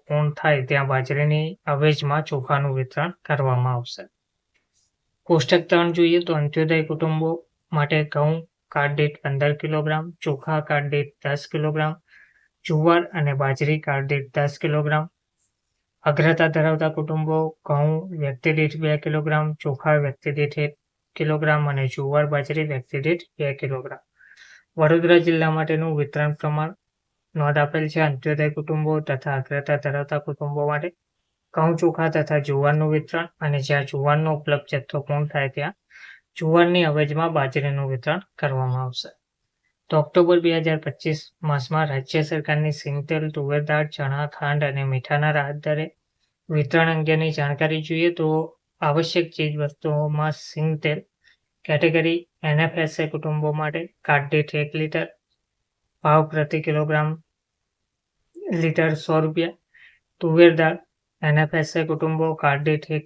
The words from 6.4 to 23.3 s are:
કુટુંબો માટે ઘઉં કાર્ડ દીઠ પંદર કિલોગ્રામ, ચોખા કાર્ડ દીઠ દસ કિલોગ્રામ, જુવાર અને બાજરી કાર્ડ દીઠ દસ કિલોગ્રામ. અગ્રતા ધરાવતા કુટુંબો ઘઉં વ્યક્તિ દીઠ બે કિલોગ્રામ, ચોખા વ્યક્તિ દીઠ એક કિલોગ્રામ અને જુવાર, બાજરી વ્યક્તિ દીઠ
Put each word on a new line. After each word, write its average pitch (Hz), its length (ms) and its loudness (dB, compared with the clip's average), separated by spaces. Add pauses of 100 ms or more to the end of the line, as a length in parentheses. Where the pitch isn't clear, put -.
કુટુંબો 160 460 -2 (420)
માટે 151 320 2
ઘઉં 151 320 0 (340)
કાર્ડ 143 260 0
દીઠ 147 240 0
પંદર 143 340 0
કિલોગ્રામ, 156 500 -2 (180)
ચોખા 151 380 -2
કાર્ડ 147 300 -2
દીઠ 143 300 -2
દસ 143 280 -4
કિલોગ્રામ, 151 440 -2 (720)
જુવાર 170 380 4 (100)
અને 147 220 0
બાજરી 143 460 0
કાર્ડ 139 280 -2
દીઠ 139 240 -4
દસ 147 260 0
કિલોગ્રામ. 151 460 0 (1000)
અગ્રતા 160 440 2
ધરાવતા 160 480 0
કુટુંબો 156 400 -2 (280)
ઘઉં 151 280 2 (260)
વ્યક્તિ 143 340 -2
દીઠ 156 280 0
બે 151 180 2
કિલોગ્રામ, 151 560 0
ચોખા 151 440 0
વ્યક્તિ 143 340 -2
દીઠ 147 260 -2
એક 147 140 -2 (440)
કિલોગ્રામ 151 520 2
અને 135 200 0
જુવાર, 143 380 0
બાજરી 147 380 -2
વ્યક્તિ 139 360 -6
દીઠ 165 240 -2 (100)